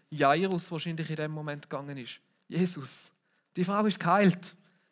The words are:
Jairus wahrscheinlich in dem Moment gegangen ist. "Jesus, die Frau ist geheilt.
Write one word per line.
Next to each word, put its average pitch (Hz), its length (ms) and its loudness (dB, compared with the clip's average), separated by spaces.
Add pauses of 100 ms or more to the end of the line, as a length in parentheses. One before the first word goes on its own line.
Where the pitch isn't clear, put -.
Jairus 160 600 2
wahrscheinlich 160 380 -6
in 156 60 -4
dem 151 160 -4
Moment 147 380 -10
gegangen 143 280 -8
ist. 120 240 -14 (260)
"Jesus, 165 640 -2 (440)
die 180 80 0
Frau 202 220 2
ist 208 140 0
geheilt. 185 560 4 (360)